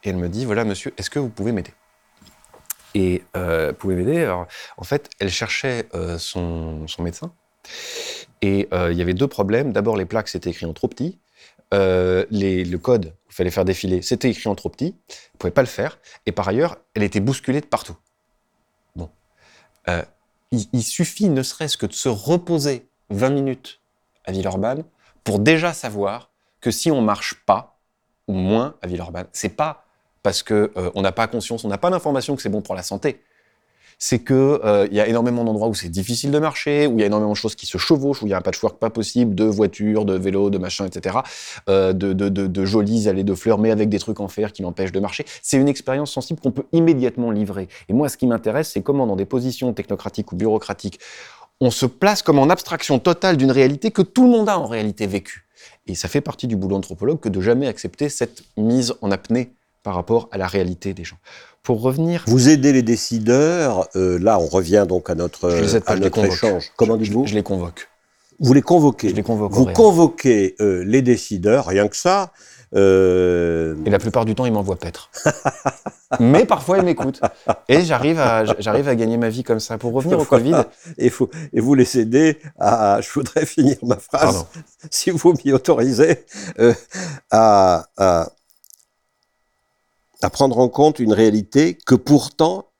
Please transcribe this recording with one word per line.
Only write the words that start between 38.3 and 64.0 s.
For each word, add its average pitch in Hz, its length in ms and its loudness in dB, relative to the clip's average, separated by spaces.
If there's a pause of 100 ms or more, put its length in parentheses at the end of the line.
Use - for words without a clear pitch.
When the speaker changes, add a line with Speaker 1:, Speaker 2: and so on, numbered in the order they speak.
Speaker 1:
y - 20 0
a 95 60 -2
un - 20 -4
patchwork - 380 -4
pas 113 100 -2
possible 113 460 -2
de 104 100 0
voitures, 107 600 0
de 95 100 0
vélos, 98 320 0
de 98 80 -2
machins, 95 300 -6
et 92 40 -8
cetera, 95 340 -4 (440)
euh, 95 240 4
de, 95 220 0
de, 98 160 0
de, 98 160 -2
de 95 180 -2
jolies 104 420 0
allées 95 180 0
de 101 100 0
fleurs, 107 240 0
mais 110 120 2
avec 107 200 0
des 101 80 -2
trucs 107 220 -8
en 101 80 -8
fer 104 260 -6
qui - 80 -10
l'empêchent 92 300 -6
de 98 80 -2
marcher. 101 260 -6 (160)
C'est - 160 0
une 139 100 4
expérience 139 420 -4
sensible 143 300 -8
qu'on 123 120 -2
peut 139 200 -6
immédiatement 127 580 2
livrer. 101 380 -6 (220)
Et - 20 -2
moi, 139 160 0
ce - 80 -8
qui 131 100 -2
m'intéresse, 120 460 -2
c'est 113 80 -4
comment, 139 260 -2
dans 104 100 -2
des 98 100 -4
positions 123 480 -4
technocratiques - 580 -8
ou 87 40 -8
bureaucratiques, 107 600 -4 (600)
on 127 100 4
se - 140 -2
place 196 380 0
comme 147 160 4
en 135 100 6
abstraction 160 500 0
totale 175 380 2
d'une 131 160 4
réalité 139 380 2
que 208 100 -2
tout 247 240 4
le 247 60 8
monde 220 180 4
a 196 100 0
en 147 80 -4
réalité 107 400 -4
vécue. 95 400 -6 (400)
Et 95 80 -8
ça 107 140 -6
fait 143 140 0
partie - 240 -8
du 117 100 -2
boulot 95 200 -2
d'anthropologue 101 440 -4
que - 80 -6
de 95 140 -4
jamais 120 240 2
accepter - 420 -6
cette - 340 -8 (140)
mise 120 460 0
en 101 80 -4
apnée 117 420 -4 (320)
par 101 100 -6
rapport 110 380 -2
à 104 60 -8
la 92 80 -4
réalité 92 480 -4
des 87 100 -14
gens. - 140 -18 (440)
Pour 113 200 -2
revenir 160 440 -2
Speaker 2:
Vous 120 220 6
aidez 143 240 6
les 131 100 4
décideurs, 120 1040 0 (100)
euh, 92 220 2